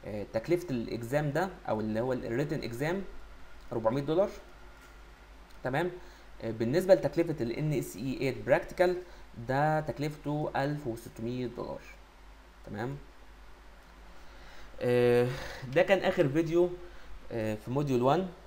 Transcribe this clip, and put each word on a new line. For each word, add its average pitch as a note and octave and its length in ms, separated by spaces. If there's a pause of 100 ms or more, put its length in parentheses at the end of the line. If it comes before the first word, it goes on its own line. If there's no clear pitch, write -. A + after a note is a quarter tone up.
آه، G#2 280
تكلفه E3 360
الاكزام B2 640
ده F3 180 (200)
او A2 100
اللي G#2+ 200
هو B2+ 140
الريتن B2 500
اكزام D3 400 (680)
أربعمية A#2+ 300
دولار. D#3+ 280 (1300)
تمام. D3+ 280 (520)
آه، A2+ 80
بالنسبه C3+ 440
لتكلفه E3 480
ال A#2 80
ان D3+ 220
اس - 220
اي B2+ 260
ايت A#2 240
براكتيكال F3+ 500 (520)
ده D3+ 320
تكلفته D3+ 760
ألف C#3+ 320
وستمية A#2+ 600
دولار. - 340 (840)
تمام. A#2 320 (1800)
آه، B2 460 (480)
ده E3+ 60
كان F#3+ 180
اخر F3+ 300
فيديو، E3 400 (600)
آه، A2 240
في A#2 160
موديول C3+ 300
وان. D#3 260 (200)